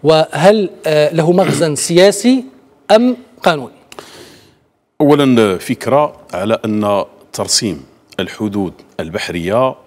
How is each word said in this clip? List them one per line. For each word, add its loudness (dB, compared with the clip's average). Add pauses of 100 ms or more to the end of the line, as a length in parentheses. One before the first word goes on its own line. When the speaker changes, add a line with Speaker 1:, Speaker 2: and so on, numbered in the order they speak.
Speaker 1:
وهل، 2 (160)
آه، 0
له 0
مغزى 0
سياسي 2 (480)
أم 2 (260)
قانوني؟ -2 (1300)
Speaker 2:
أولا، 4
فكرة -2 (180)
على -2
أن -2 (280)
ترسيم -6 (360)
الحدود -6 (260)
البحرية -4 (120)